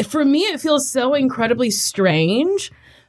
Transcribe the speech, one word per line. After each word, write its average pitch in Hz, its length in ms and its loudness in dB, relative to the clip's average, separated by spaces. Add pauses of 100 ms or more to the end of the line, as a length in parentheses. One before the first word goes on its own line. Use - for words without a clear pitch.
for 294 200 0
me, 277 180 4
it 392 180 -2
feels 294 300 0
so 262 240 0
incredibly 240 560 0
strange 202 1000 0 (380)